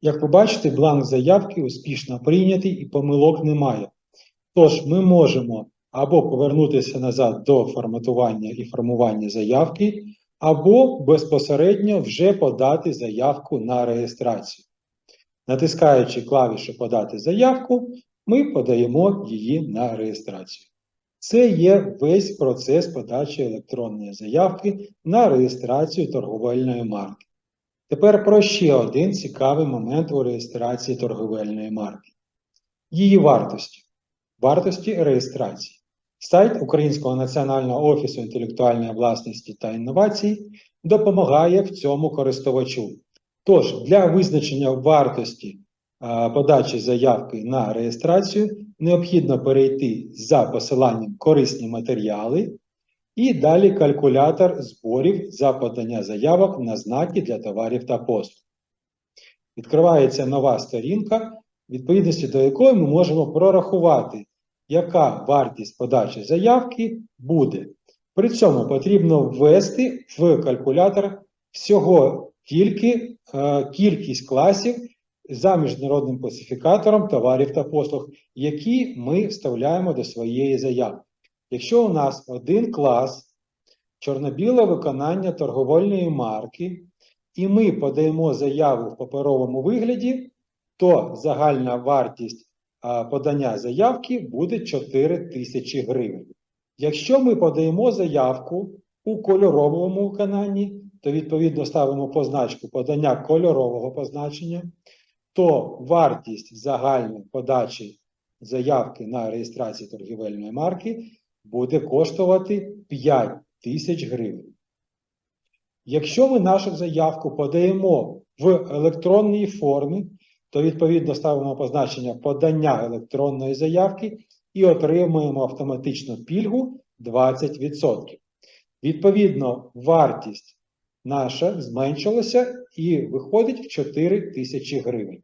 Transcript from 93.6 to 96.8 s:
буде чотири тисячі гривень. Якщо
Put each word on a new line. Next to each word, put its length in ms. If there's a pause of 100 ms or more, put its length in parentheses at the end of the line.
буде 400
чотири 580
тисячі 640
гривень. 460 (520)
Якщо 420